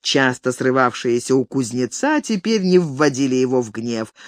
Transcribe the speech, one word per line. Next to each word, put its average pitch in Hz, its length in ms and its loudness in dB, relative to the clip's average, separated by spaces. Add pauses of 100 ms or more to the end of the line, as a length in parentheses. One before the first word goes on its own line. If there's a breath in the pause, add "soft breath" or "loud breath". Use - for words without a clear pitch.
часто 127 520 0
срывавшиеся 127 800 0
у 135 80 2
кузнеца, 127 760 -2
теперь 220 400 -2
не 180 180 4
вводили 139 560 0
его 127 260 2
в 110 100 -6
гнев. 113 420 -6 (140 loud breath)